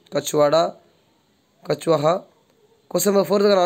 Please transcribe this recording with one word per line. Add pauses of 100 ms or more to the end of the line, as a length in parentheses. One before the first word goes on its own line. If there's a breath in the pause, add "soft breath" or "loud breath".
(140)
Kachwada, (1040)
Kachwaha. (760)
Question
number
fourth-க்கான